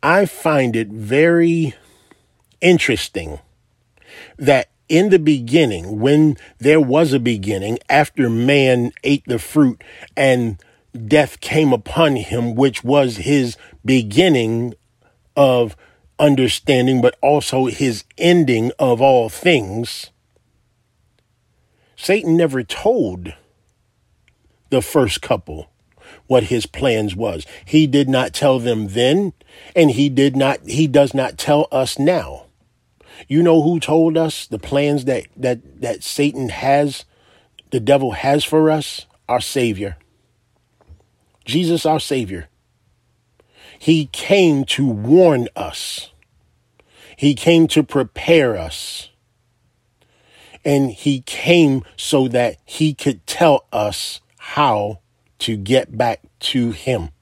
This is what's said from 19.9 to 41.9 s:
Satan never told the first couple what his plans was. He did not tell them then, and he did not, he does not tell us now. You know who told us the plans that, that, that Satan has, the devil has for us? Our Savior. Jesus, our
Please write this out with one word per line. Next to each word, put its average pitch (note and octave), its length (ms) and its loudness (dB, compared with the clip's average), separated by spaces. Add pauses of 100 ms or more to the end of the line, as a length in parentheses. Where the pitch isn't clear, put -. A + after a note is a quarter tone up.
Satan F3 400 0
never C3+ 260 0
told F#2+ 680 -4 (1400)
the C3 120 2
first B2 400 -2
couple D#2 480 -6 (580)
what B2+ 160 4
his A2+ 220 -4
plans A2 480 -2
was. F#2 320 -6 (200)
He D#3 220 4
did C#3 200 2
not B2+ 260 -2
tell C3+ 240 0
them A#2 300 -4
then, C3+ 460 0 (420)
and D#3+ 160 6
he C#3 160 2
did C3+ 300 2
not, C3+ 280 0
he C#3 220 0
does C#3+ 260 4
not - 240 -4
tell D3 360 0
us C3 260 -2
now. C#3 460 -2 (840)
You D3+ 140 2
know E3 200 4
who E3 180 0
told D#3+ 380 0
us D#3+ 300 -4
the G#2+ 120 -10
plans C#3+ 460 -2
that, B2+ 300 -4
that, - 460 -6
that - 220 -8
Satan C3+ 460 -4
has, C#3 560 -2 (680)
the C3 80 -2
devil C3+ 320 2
has C#3 320 0
for D#3 260 2
us? - 360 -4 (220)
Our A#2+ 140 0
Savior. G#2 560 -4 (1500)
Jesus, E3 400 -2
our D#3 140 0